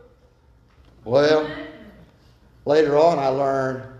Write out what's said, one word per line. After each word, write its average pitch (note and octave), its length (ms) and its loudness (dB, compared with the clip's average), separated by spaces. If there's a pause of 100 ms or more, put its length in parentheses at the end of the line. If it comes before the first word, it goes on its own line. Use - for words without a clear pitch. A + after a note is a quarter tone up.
(1040)
Well, D3 440 2 (1160)
later D3 320 2
on D#3+ 220 4
I C#3 80 -2
learned C3+ 560 -2 (160)